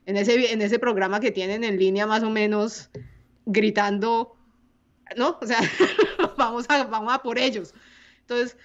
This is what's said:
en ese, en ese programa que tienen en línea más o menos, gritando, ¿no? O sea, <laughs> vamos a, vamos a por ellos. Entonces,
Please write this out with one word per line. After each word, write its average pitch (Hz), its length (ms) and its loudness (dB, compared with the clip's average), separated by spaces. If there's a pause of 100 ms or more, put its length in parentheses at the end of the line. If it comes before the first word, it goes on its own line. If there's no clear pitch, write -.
en 196 100 -2
ese, 233 340 4
en 220 100 -2
ese 208 160 0
programa 208 440 0
que 226 100 0
tienen 196 320 -4
en 202 160 -2
línea 190 260 2
más 214 180 0
o 220 60 0
menos, 214 600 -2 (560)
gritando, 214 880 0 (800)
¿no? 269 260 0
O 269 40 -8
sea, 233 140 0
<laughs> - 800 0
vamos 240 320 0
a, 285 140 4
vamos 220 300 -2
a 262 60 0
por 233 200 -4
ellos. 220 340 -2 (480)
Entonces, 240 440 -4